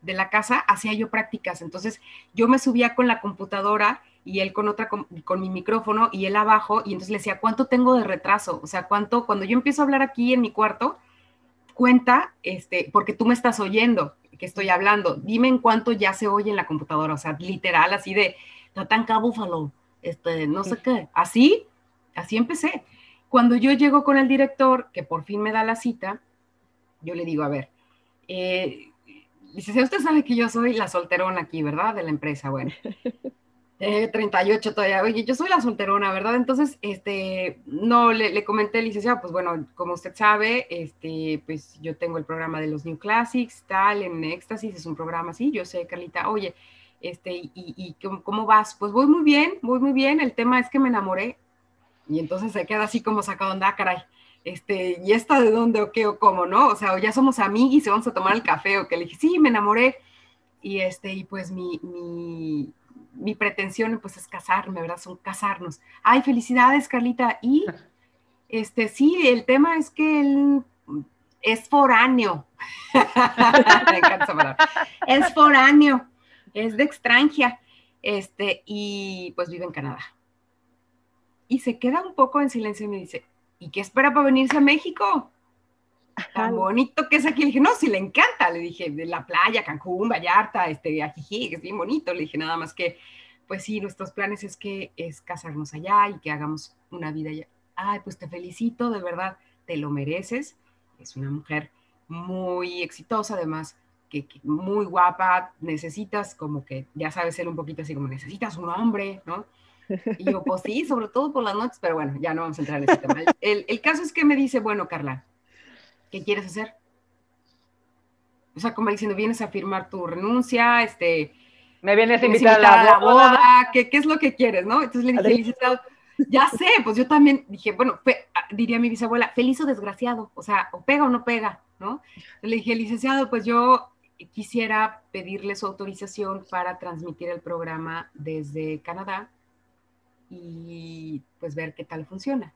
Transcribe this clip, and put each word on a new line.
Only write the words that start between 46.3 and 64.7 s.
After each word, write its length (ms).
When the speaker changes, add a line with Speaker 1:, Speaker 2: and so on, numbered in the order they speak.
Speaker 1:
este, 320
¿y, 220
y 480
cómo, 220
cómo 220
vas?". 280
"Pues 160
voy 160
muy 160
bien, 400
voy 160
muy 140
bien, 280
el 120
tema 260
es 120
que 100
me 80
enamoré". 500
Y 100
entonces 340
se 140
queda 180
así 180
como 200
sacado 300
onda, 160
"Ah, 80
caray, 220
este, 600
¿y 80
esta 280
de 120
dónde 300
o 100
qué 160
o 100
cómo, 280
no? 220
O 60
sea, 200
o 40
ya 140
somos 260
amiguis 480
y 40
vamos 180
a 60
tomar 200
el 80
café 360
o 100
qué". 80
Le 80
dije, 160
"Sí, 180
me 120
enamoré". 480
Y 180
este, 320
y 120
pues 280
mi, 320
mi, 880
mi 220
pretensión, 640
pues, 140
es 100
casarme, 540